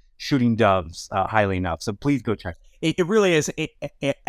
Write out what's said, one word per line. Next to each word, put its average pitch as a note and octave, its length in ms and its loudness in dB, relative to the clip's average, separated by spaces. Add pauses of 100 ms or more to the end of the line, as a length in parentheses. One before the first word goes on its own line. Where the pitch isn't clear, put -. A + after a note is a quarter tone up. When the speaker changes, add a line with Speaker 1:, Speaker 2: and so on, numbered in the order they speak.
(160)
Speaker 1:
Shooting A#2+ 400 0
Doves, F#2+ 560 0
uh, F#2+ 160 0
highly G2+ 300 0
enough. F2 240 -4
So G#2+ 120 -6
please C#3 280 -2
go G#2+ 120 -4
check. F#2 220 -8 (260)
Speaker 2:
It, D#3+ 160 0
it F3+ 100 0
really G3+ 260 4
is. D#3 240 0
It, D#3 140 -6 (300)
it, C#3 160 -2 (120)